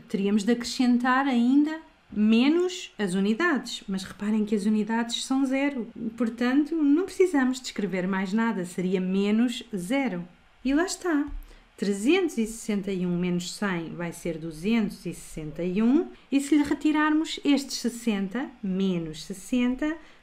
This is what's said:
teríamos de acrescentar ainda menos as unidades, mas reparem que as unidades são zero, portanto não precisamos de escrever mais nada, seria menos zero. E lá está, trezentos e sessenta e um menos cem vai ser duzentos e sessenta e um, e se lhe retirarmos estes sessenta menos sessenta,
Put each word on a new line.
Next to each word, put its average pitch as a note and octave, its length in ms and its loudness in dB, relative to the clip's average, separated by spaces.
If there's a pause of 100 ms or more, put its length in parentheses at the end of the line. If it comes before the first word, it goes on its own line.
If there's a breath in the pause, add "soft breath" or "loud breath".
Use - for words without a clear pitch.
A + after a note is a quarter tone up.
teríamos G3+ 360 0
de A#3+ 80 2
acrescentar B3 760 2
ainda C#4 540 4 (280)
menos C4 880 2
as F#3+ 180 -2
unidades, A3+ 680 0
mas F#3+ 200 -6
reparem G#3+ 400 -2
que G#3+ 100 -2
as G3 100 0
unidades A3 600 0
são C4 200 0
zero, C4+ 440 -2 (260)
portanto B3 580 0
não D4+ 300 4
precisamos C#4 560 2
de - 60 -14
escrever F#3 420 -4
mais F#3+ 240 -2
nada, A3 320 0
seria F#3 380 -2
menos G3+ 600 2 (140)
zero. F#3 500 -2 (380)
E C4 100 0
lá E4 120 4
está, D4+ 420 -2 (480 soft breath)
trezentos A#3+ 640 0
e A3 100 0
sessenta G3+ 460 -4
e F3+ 120 -2
um F3 120 0
menos F3+ 360 -2
cem F3 360 -4
vai E3 240 -8
ser E3 240 -6
duzentos E3+ 680 -2
e E3+ 80 -6
sessenta D#3 480 -10
e F3+ 200 0
um, C#4+ 260 4 (240 loud breath)
e C#4 80 4
se D4 160 2
lhe D4 80 6
retirarmos D4+ 800 0
estes C#4 320 2
sessenta A3+ 760 -4 (140)
menos F#3 600 -2
sessenta, B3+ 720 -2 (260 loud breath)